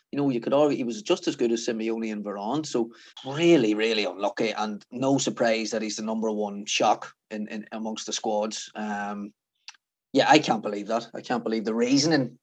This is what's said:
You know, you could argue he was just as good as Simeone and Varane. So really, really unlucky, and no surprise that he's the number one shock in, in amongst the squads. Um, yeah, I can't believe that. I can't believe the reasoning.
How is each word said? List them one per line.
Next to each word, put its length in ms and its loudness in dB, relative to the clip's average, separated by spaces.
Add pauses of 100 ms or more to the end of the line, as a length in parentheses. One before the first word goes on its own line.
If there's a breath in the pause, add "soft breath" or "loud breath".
(120)
You 60 -6
know, 120 2
you 100 0
could 140 -2
argue 240 4
he 60 -2
was 180 -6
just 260 0
as 80 -2
good 160 2
as 140 0
Simeone 460 -2
and 120 -6
Varane. 420 -4
So 260 -2 (340 soft breath)
really, 480 4
really 320 2
unlucky, 460 -2
and 400 -4
no 260 2
surprise 540 0
that 100 -2
he's 160 -4
the 60 -6
number 280 -2
one 340 -4
shock 460 2 (180)
in, 200 -8
in 220 -10
amongst 340 -8
the 80 -6
squads. 640 -2
Um, 580 -6 (800)
yeah, 160 4
I 100 10
can't 240 0
believe 240 -4
that. 260 -2
I 80 -10
can't 220 -4
believe 220 -2
the 100 -2
reasoning. 680 2